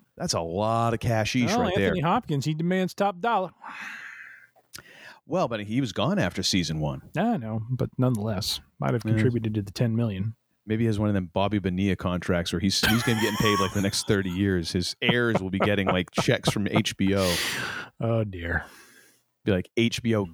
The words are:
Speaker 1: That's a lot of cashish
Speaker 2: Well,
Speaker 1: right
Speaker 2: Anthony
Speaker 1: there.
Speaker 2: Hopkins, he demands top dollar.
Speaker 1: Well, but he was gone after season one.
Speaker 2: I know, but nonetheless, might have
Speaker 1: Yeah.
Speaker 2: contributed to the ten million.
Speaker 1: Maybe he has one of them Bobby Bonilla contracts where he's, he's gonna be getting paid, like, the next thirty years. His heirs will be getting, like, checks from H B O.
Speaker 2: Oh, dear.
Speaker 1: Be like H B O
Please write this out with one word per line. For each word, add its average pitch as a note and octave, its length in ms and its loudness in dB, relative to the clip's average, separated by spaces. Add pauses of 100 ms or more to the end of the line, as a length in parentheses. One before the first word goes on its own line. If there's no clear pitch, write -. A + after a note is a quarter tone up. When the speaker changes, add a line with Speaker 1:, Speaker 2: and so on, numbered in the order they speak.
(160)
Speaker 1:
That's - 180 -4
a G2+ 60 0
lot G#2+ 540 0
of A2+ 80 -2
cashish A2+ 460 0
Speaker 2:
Well, A#3 140 2
Speaker 1:
right G3 160 0
Speaker 2:
Anthony G2 240 2
Speaker 1:
there. E3 80 0
Speaker 2:
Hopkins, E3+ 360 -2
he D#3 80 0
demands F3+ 400 0
top G3 260 -2
dollar. F#3+ 320 -2 (1800)
Speaker 1:
Well, E3 220 2
but A2+ 120 -4
he G#2+ 200 0
was A2+ 100 -2
gone D3+ 280 2
after F#2 240 0
season D#2+ 360 0
one. C#2+ 220 -4 (160)
Speaker 2:
I A3 200 2
know, A2 320 -4
but B2+ 280 -2
nonetheless, A2 640 0 (180)
might C3+ 140 2
have A#2 100 0
Speaker 1:
Yeah. A2 100 -2
Speaker 2:
contributed A2 420 2
to G#2 60 0
the G2 100 -8
ten A#2 240 0
million. A2 400 -2 (320)
Speaker 1:
Maybe A2+ 160 0
he A#2 40 2
has G#2+ 100 0
one G#2 120 2
of G#2 40 2
them F#2 180 -2
Bobby G2+ 280 2
Bonilla F#2 360 2
contracts F2+ 580 0
where F2 60 0
he's, F#2+ 280 2
he's A2+ 160 2
gonna A2+ 160 2
be A2 60 2
getting G#2 120 -2
paid, G#2 220 4
like, G2 140 0
the G#2 80 0
next - 260 -2
thirty G2 240 2
years. F#2 400 0
His F2+ 300 -2
heirs A#2+ 400 2
will F#2+ 100 -4
be F#2+ 80 0
getting, G2+ 280 2
like, F2+ 240 0
checks - 380 0
from G2+ 180 0
H - 300 0
B G2 180 2
O. F#2 200 2 (640)
Speaker 2:
Oh, A#2 240 0
dear. F2 420 -4 (800)
Speaker 1:
Be G#2+ 60 2
like F2+ 260 0
H A#2 240 2
B A2+ 140 2
O G2+ 180 2